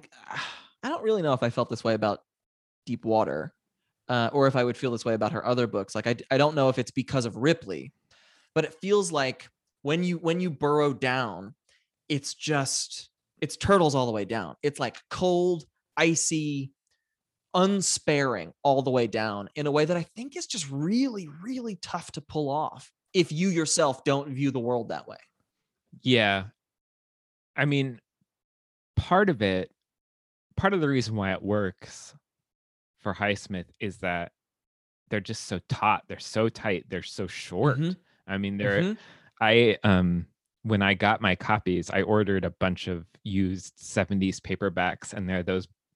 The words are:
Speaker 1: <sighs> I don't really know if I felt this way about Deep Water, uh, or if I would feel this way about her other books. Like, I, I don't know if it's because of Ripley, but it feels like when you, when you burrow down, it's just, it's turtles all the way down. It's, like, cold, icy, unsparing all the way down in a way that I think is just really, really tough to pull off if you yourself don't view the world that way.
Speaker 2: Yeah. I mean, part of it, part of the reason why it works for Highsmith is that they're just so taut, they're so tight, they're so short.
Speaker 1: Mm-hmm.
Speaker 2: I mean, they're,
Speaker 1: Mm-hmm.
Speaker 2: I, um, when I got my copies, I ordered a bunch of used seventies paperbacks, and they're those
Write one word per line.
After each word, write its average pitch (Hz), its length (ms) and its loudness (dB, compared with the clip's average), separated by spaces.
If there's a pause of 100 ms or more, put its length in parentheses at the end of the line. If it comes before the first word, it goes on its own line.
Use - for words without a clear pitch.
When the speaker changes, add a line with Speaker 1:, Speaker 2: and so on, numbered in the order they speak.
(140)
Speaker 1:
<sighs> - 680 -14
I 220 60 -4
don't 320 140 -4
really 220 180 2
know 147 120 2
if 123 100 0
I 117 60 2
felt - 200 -2
this - 140 -6
way 113 120 2
about 107 260 0 (640)
Deep 117 200 -6
Water, 104 480 0 (540)
uh, 120 260 2
or 139 140 6
if 135 80 2
I 123 80 2
would 123 140 0
feel 131 140 -2
this 117 140 -4
way 117 80 2
about 107 200 0
her - 120 -4
other 123 220 2
books. 101 260 -4
Like, 110 140 -2
I, 120 80 2 (160)
I 135 60 4
don't 151 180 4
know 135 140 4
if 127 100 0
it's - 120 -4
because 131 340 -2
of 104 100 -6
Ripley, 110 560 -2 (640)
but 156 80 2
it - 180 -6
feels 196 300 2
like 135 380 -2 (320)
when 165 240 0
you, 175 120 0
when 170 220 0
you 180 100 -2
burrow 147 440 2
down, 120 600 -4 (560)
it's 143 240 -4
just, - 760 -4 (300)
it's - 160 -6
turtles 170 400 4
all 127 100 2
the 120 60 -2
way 104 140 -2
down. 92 360 -6
It's, 143 180 -2
like, 123 180 -4 (120)
cold, 180 540 2 (320)
icy, 151 760 0 (800)
unsparing 147 1000 2 (120)
all 139 180 4
the 131 100 0
way 123 160 4
down 104 480 -4
in 147 120 -2
a 143 40 0
way 151 140 4
that 175 100 0
I 170 80 -2 (120)
think 277 200 -12
is 349 120 -8
just 156 220 -8
really, 196 600 -2 (120)
really 233 360 -8
tough - 360 -10
to 151 80 -8
pull 151 280 -4
off 143 420 -6 (220)
if 175 180 4
you 170 180 0
yourself 156 540 2
don't 143 260 0
view 135 220 0
the 135 80 -2
world 120 300 -2
that 73 180 -8
way. - 100 -16 (840)
Speaker 2:
Yeah. 104 440 4 (1080)
I 139 100 2
mean, 135 360 0 (960)
part 190 320 4
of 120 120 0
it, 92 300 0 (840)
part 196 160 2
of 180 80 2
the 147 80 2
reason 113 260 0
why 98 160 0
it 85 100 -2
works 98 720 -4 (840)
for 101 140 -6
Highsmith 101 540 -4 (120)
is 101 200 -6
that 87 320 -4 (800)
they're 107 100 -2
just 104 260 -10
so 92 140 -6 (100)
taut, 104 380 2
they're 90 120 -12
so 110 300 0
tight, 101 400 -4
they're 87 140 -8
so - 240 -8
short. 123 520 -2
Speaker 1:
Mm-hmm. 165 120 -2 (360)
Speaker 2:
I 98 100 -4
mean, 98 200 -4
they're, 101 240 0
Speaker 1:
Mm-hmm. 196 120 0 (480)
Speaker 2:
I, 113 420 6
um, 90 420 4 (380)
when 107 180 0
I 98 120 4
got 101 280 2
my 95 140 2
copies, 92 540 0
I 95 140 2
ordered 101 420 2
a 87 60 0
bunch 92 360 -2
of 87 180 -6 (200)
used 95 500 -2
seventies 95 640 0
paperbacks, 90 720 -2
and 95 160 -8
they're 90 160 -2
those 92 240 -2 (280)